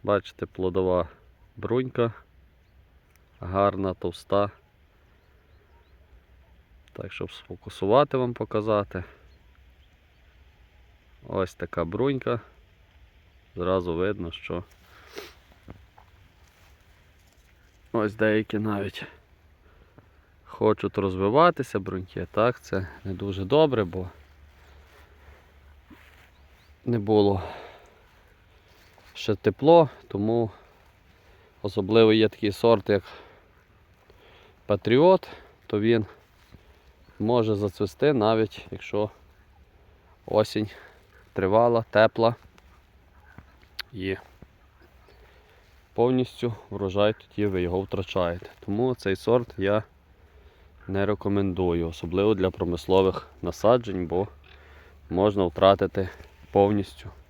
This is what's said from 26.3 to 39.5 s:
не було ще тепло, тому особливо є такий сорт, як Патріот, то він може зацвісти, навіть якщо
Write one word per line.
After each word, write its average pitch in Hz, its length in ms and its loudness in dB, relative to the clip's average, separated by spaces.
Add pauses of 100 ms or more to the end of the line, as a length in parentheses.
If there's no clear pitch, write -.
не 120 140 -2
було 101 440 2 (1700)
ще - 220 -4
тепло, 151 540 4 (180)
тому 110 440 -2 (1080)
особливо 107 520 4
є 110 160 4
такий 104 220 -2
сорт, 113 380 2
як 101 140 2 (1600)
Патріот, 135 600 4 (400)
то 107 120 -2
він 113 260 2 (1120)
може 110 360 2
зацвісти, 104 580 0
навіть 110 580 0
якщо - 380 -6 (1160)